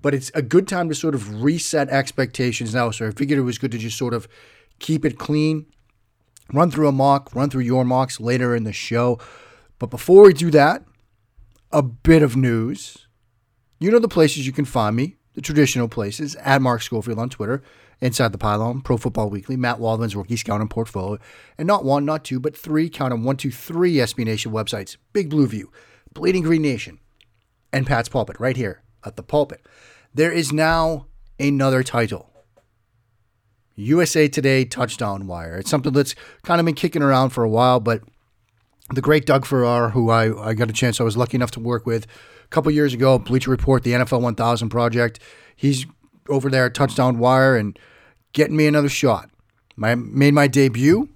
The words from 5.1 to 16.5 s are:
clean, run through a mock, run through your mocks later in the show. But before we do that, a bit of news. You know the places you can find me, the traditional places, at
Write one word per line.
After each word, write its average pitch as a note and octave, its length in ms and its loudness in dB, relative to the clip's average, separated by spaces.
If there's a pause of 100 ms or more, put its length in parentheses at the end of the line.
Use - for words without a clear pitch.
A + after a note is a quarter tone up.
clean, D3+ 480 -2 (880)
run D#3+ 180 2
through D3+ 160 0
a C#3+ 60 4
mock, C3+ 420 2
run C3+ 140 -2
through C3 140 -4
your B2+ 240 0
mocks B2+ 340 -2
later B2 340 0
in A2+ 100 -2
the G#2+ 80 -6
show. A#2+ 460 -2 (600)
But A#2 100 -8
before F#3+ 360 8
we F#3 100 12
do E3 160 -2
that, D3+ 340 4 (880)
a D3 100 2
bit D3 400 4
of C3 140 0
news. A#2+ 720 -2 (720)
You F3+ 100 2
know A#3 80 6
the A3+ 100 2
places D3+ 380 2
you C3 60 -6
can C#3+ 140 -4
find A2 280 -2
me, C#3 220 -4 (160)
the - 80 -14
traditional C3+ 480 0
places, A#2 480 -8
at C3+ 240 0